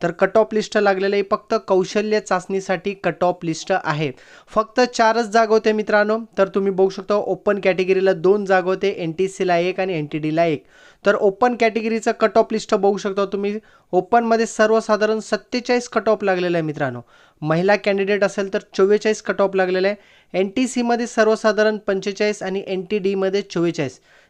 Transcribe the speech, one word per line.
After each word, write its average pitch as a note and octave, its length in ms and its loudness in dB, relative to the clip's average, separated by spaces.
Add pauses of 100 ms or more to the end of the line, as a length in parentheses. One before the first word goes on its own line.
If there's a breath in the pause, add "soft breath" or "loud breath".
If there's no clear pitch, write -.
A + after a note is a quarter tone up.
तर E3+ 80 0
कट F#3+ 260 0
ऑफ A3 160 4
लिस्ट G#3+ 240 -2
लागलेलं G3 380 2
आहे. G3+ 160 2
फक्त G#3+ 240 -2 (120)
कौशल्य G#3 520 0
चाचणीसाठी F#3+ 760 -4
कट F3+ 300 -4
ऑफ F3+ 200 0
लिस्ट D#3+ 300 -4 (100)
आहे. D3+ 280 -2 (360 loud breath)
फक्त A3 320 -2
चारच A#3 460 2
जागा A3 280 2
होते A3 180 4
मित्रांनो, G#3+ 480 0 (180)
तर F#3+ 100 4
तुम्ही G3 240 0
बघू F#3+ 180 2
शकता F#3+ 260 -4
ओपन G3+ 440 -2
कॅटेगरीला F#3+ 540 2
दोन F#3+ 320 2
जागा F#3 240 2
होते, F#3+ 200 -2
एनटीसीला F3+ 680 -2
एक F3+ 220 -2
आणि F#3+ 140 -4
एनटीडीला D#3 520 -2
एक. D#3 180 -2 (420 soft breath)
तर G3+ 100 4
ओपन A3 440 2
कॅटेगरीचं A3+ 520 0
कट A3 260 0
ऑफ A3+ 140 6
लिस्ट A3 240 -2
बघू G3+ 220 2
शकता G3 280 -2
तुम्ही. G3+ 340 -4 (320 soft breath)
ओपनमध्ये A3+ 540 2
सर्वसाधारण G#3+ 760 2
सत्तेचाळीस A#3+ 680 -4
कट A3 200 0
ऑफ G#3 140 0
लागलेला F3+ 340 0
आहे E3 80 -2
मित्रांनो. C#3+ 360 -4 (400 soft breath)
महिला E3+ 340 2
कॅन्डिडेट G3 480 0
असेल G3 300 -2
तर G#3 60 -2 (180)
चव्वेचाळीस G#3 440 2
कट - 200 -2
ऑफ F#3+ 140 0
लागलेला F#3 320 2
आहे. G#3 80 -2 (440 soft breath)
एनटीसीमध्ये A#3 680 0
सर्वसाधारण G#3+ 680 2
पंचेचाळीस G3+ 640 -4
आणि F#3+ 240 -6
एनटीडीमध्ये F#3+ 760 -2
चव्वेचाळीस. E3+ 580 -4 (300 soft breath)